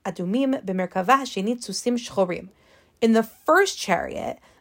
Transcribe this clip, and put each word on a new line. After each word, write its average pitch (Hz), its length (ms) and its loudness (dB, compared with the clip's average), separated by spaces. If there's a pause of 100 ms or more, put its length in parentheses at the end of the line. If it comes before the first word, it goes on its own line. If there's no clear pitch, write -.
adumim, 226 600 -2
b'merkava 185 560 0
hashenit 240 420 -4
susim 240 320 -4
shchorim." 185 540 -2 (500)
In 226 140 4
the 220 100 6
first 370 540 2
chariot, - 600 -4 (220)